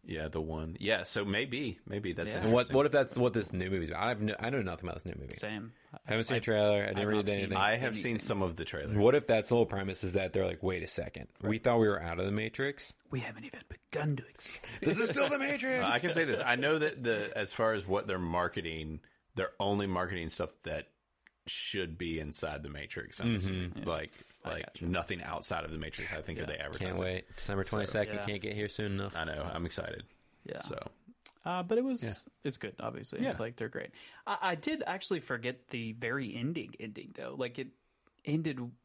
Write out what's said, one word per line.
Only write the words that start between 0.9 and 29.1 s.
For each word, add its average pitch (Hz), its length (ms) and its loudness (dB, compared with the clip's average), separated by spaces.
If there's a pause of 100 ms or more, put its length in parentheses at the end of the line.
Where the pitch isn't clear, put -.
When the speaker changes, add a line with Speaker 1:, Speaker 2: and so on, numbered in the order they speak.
Speaker 1:
so 101 200 -2
maybe, 123 600 -2
maybe 101 260 -4
that's 85 160 -2
Speaker 2:
Yeah. 104 140 -2
Speaker 3:
And 110 100 6
what, 123 160 8
Speaker 1:
interesting. - 80 4
Speaker 3:
what 139 100 8
if 147 60 4
that's 135 240 4
what 123 160 4
this 104 220 0
new 92 160 0
movie's 87 180 0
about? 80 160 -2
I 117 60 2
have 107 100 -2
no, 107 180 0
I 117 120 -2
know 135 100 0
nothing 90 260 -4
about 82 160 -6
this - 40 -10
new 90 120 -6
movie. 67 160 -10
Speaker 2:
Same. 107 380 -6 (220)
Speaker 3:
I - 40 -16 (120)
haven't 113 140 2
seen 123 100 0
Speaker 2:
I, 120 40 4
Speaker 3:
a - 40 2
trailer. 104 400 6
I 104 60 0
didn't 98 100 0
Speaker 2:
I've 101 100 2
Speaker 3:
read 107 80 4
Speaker 2:
not 104 120 4
seen 101 100 2
Speaker 3:
anything. 95 180 0
Speaker 1:
I 104 200 6
have 120 200 -2
seen 104 160 -2
Speaker 2:
anything. 110 140 0
Speaker 1:
some 101 160 2
of 87 140 0
the 80 100 -4
trailer. 90 320 0
Speaker 3:
What 117 160 10
if 147 120 4
that's 110 220 6
the 120 60 6
whole 117 100 8
premise 98 400 -2
is 90 80 0
that 92 220 2
they're 95 120 6
like, 87 160 -2
"Wait 92 200 2
a - 40 -4
second. - 420 -6 (120)
We 101 80 -2
Speaker 1:
Right. 110 160 0
Speaker 3:
thought 120 160 8
we 107 80 8
were 98 140 4
out 85 180 -2
of 92 60 2
the 98 60 2
Matrix. 113 600 -2 (180)
Speaker 2:
We 131 100 -2
haven't 113 260 -10
even - 240 -14
begun 151 460 -2
to - 100 -8
explore." - 340 -14 (220)
Speaker 3:
This - 180 4
is 233 80 4
still 277 220 4
the 285 80 2
Matrix! 269 460 0
Speaker 1:
<laughs> - 0 -
Uh, - 40 2
I 120 100 4
can 170 120 2
say 165 160 4
this. 127 140 0
I 120 160 4
know 147 220 4
that 151 240 0
the, 107 320 2
as 107 160 -2
far 110 220 4
as 98 140 -2
what 98 200 2
they're 95 120 0
marketing, 82 840 -2 (360)
they're 95 220 0
only 101 280 2
marketing 90 420 0
stuff - 220 -2 (140)
that 78 240 -4 (580)
should 87 500 -4
be 82 240 -2
inside 76 420 -4
the 78 60 -8
Matrix. 71 520 -10
I'm 117 80 0
Speaker 3:
Mm-hmm. 117 80 4
Speaker 1:
assuming. 92 400 0
Speaker 2:
Yeah. - 100 -8
Speaker 1:
Like, 78 260 -2 (320)
Speaker 2:
I - 60 -6
Speaker 1:
like 82 160 -6
Speaker 2:
gotcha. - 200 -8
Speaker 1:
nothing 87 360 0
outside 82 420 -4
of 80 60 -8
the 80 80 -6
Matrix. - 340 -8
I 78 100 -6
think 78 160 -6
Speaker 2:
Yeah. 85 60 -4
Speaker 1:
that 76 80 -6
they 78 100 -6
advertise. 76 260 -6
Speaker 3:
Can't 90 100 -2
wait. 92 260 -2 (120)
December 98 280 -2
Speaker 1:
So, - 60 -6
Speaker 3:
twenty-second. 104 460 0
Speaker 2:
Yeah. 101 100 -4
Speaker 3:
Can't 104 160 -4
get 104 120 -4
here 104 140 -2
soon 104 240 -2
enough. 98 240 -2